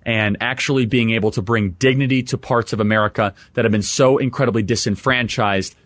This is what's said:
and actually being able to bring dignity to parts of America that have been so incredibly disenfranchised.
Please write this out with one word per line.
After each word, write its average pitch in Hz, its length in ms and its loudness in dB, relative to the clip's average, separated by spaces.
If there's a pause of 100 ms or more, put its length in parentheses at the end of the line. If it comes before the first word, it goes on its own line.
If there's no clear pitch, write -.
and 110 360 0
actually 131 460 0
being 113 240 2
able 110 220 0
to 107 100 -4
bring 104 280 0 (100)
dignity 131 440 2
to 127 140 -4
parts 117 340 -2
of 110 60 -2
America 107 560 0 (200)
that 123 100 2
have 107 80 2
been 107 100 2
so 131 360 2
incredibly 123 440 0
disenfranchised. 107 1120 -2 (120)